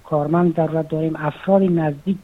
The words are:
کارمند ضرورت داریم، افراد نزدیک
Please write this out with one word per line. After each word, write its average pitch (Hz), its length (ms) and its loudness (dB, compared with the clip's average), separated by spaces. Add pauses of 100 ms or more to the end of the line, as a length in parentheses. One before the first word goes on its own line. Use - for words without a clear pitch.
کارمند 160 500 0
ضرورت 156 340 -2
داریم، 160 260 -2
افراد 175 460 0
نزدیک 165 640 0